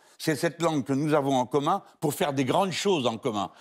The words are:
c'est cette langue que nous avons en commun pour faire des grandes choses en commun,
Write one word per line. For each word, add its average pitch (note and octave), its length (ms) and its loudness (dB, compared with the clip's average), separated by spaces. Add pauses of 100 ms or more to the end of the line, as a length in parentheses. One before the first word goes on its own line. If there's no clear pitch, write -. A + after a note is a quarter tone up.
(180)
c'est D#3 160 -2
cette D#3+ 260 -4
langue D#3+ 220 0
que C#3 100 -4
nous D3 220 0
avons C#3 220 2
en B2 100 0
commun D3+ 360 0 (180)
pour D3 140 -2
faire D#3 180 -2
des C#3 120 0
grandes D3+ 280 0
choses D#3 340 0
en A2+ 100 -2
commun, G2+ 440 -4